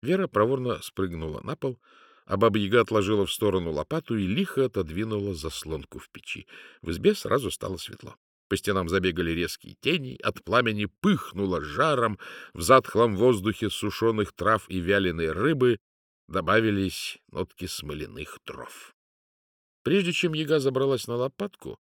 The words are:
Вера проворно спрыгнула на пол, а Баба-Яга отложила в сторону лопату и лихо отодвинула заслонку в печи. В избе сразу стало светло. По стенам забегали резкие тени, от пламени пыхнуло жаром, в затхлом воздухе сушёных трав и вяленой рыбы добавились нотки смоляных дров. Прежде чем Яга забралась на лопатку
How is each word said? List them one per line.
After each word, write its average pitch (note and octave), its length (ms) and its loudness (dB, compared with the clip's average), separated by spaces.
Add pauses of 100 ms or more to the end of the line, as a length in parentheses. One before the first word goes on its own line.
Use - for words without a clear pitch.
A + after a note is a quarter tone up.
Вера F3+ 280 0
проворно A#2+ 520 2
спрыгнула D#2+ 600 -6
на B2 140 -8
пол, C3 220 -4 (460)
а G2+ 140 -2
Баба-Яга G#2+ 420 6
отложила G#2 460 4
в - 60 -4
сторону F#2 380 0
лопату A2+ 460 -4
и G2+ 100 0
лихо C#3 380 0
отодвинула G2+ 720 -4
заслонку D#2 640 -8
в - 100 -18
печи. - 380 -14 (340)
В E2 100 -8
избе B2 240 2
сразу B2 360 -2
стало F#2+ 260 -8
светло. - 400 -16 (320)
По G2 80 0
стенам F#2+ 320 -2
забегали F2 440 0
резкие - 420 -6
тени, C#3 480 -4
от - 200 -6
пламени G#2+ 440 0
пыхнуло F#2+ 760 0
жаром, A2+ 580 -2 (360)
в - 80 -8
затхлом A#2 540 4
воздухе G#2+ 520 2
сушёных G#2+ 640 -2
трав G#2 380 0
и F#2+ 100 -4
вяленой E2+ 520 2
рыбы B2 460 2 (500)
добавились F#2+ 880 0 (120)
нотки F2+ 360 -8
смоляных D2+ 800 -10
дров. - 480 -16 (880)
Прежде F3 300 2
чем E3 200 0
Яга D#3 280 2
забралась C3 460 0
на A#2+ 100 -4
лопатку C#3 680 -6